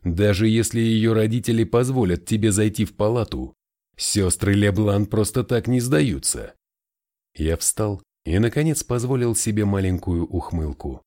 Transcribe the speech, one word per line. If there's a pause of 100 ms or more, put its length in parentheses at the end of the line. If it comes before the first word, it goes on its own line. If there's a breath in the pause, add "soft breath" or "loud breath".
Даже
если
ее
родители
позволят
тебе
зайти
в
палату, (400)
сестры
Леблан
просто
так
не
сдаются". (800)
Я
встал (240)
и,
наконец,
позволил
себе
маленькую
ухмылку.